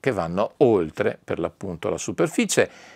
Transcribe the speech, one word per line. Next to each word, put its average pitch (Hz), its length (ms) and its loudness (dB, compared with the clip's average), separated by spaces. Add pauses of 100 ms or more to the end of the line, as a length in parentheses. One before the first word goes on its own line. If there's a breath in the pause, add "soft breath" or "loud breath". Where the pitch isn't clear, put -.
che 135 100 0
vanno 92 480 -2
oltre, 104 640 2
per - 160 -6
l'appunto, 85 500 -6
la 82 100 -2
superficie 165 720 0 (280 loud breath)